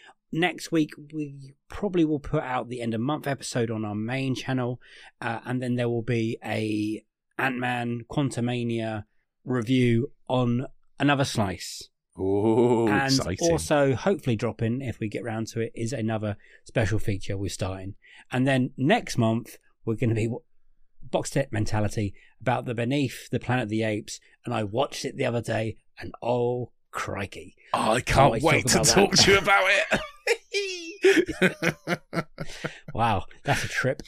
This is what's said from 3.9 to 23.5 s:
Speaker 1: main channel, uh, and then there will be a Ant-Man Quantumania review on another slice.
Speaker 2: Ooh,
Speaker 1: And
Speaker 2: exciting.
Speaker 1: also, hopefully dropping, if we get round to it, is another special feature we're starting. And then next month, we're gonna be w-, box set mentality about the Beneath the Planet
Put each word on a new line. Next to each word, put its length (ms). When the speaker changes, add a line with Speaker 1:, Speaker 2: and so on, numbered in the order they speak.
Speaker 1:
main 400
channel, 460
uh, 240
and 180
then 120
there 160
will 100
be 420
a 640
Ant-Man 720
Quantumania 960
review 680
on 380
another 260
slice. 640
Speaker 2:
Ooh, 720
Speaker 1:
And 260
Speaker 2:
exciting. 240
Speaker 1:
also, 440
hopefully 420
dropping, 460
if 180
we 80
get 160
round 240
to 120
it, 140
is 200
another 420
special 340
feature 400
we're 100
starting. 460
And 160
then 300
next 400
month, 400
we're 100
gonna 180
be 120
w-, 160
box 280
set 220
mentality 600
about 260
the 80
Beneath 560
the 100
Planet 240